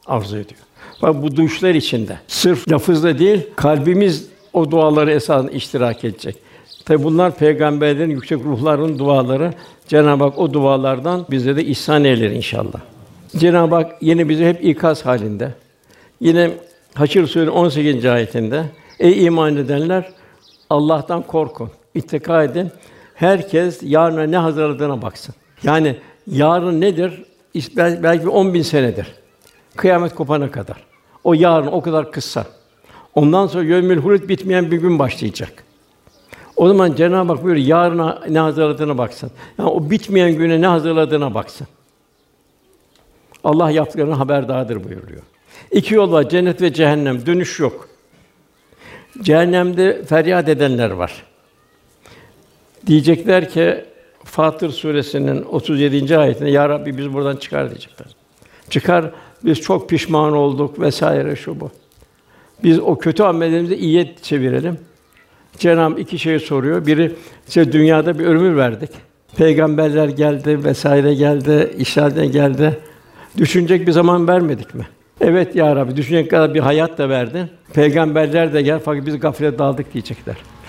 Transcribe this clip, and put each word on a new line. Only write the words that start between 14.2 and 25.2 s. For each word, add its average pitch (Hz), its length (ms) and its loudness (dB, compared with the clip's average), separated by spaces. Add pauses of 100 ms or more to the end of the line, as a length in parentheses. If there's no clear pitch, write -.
bizi 156 160 2
hep 175 200 0
ikaz 156 400 0
halinde. 113 460 -4 (680)
Yine 170 320 2 (420)
Haşr 151 320 2
Sûresinin 160 220 0
on 175 220 2
sekizinci 139 420 0
ayetinde, 117 520 -2 (360)
"Ey 180 260 6
iman 160 320 2
edenler, 160 520 -2 (600)
Allah'tan 156 520 0
korkun, 147 480 -6 (260)
ittika 156 480 -2
edin. 170 280 -4 (440)
Herkes 175 680 0
yarına 160 400 2
ne 160 140 0
hazırladığına 147 640 -2
baksın." - 340 -12 (280)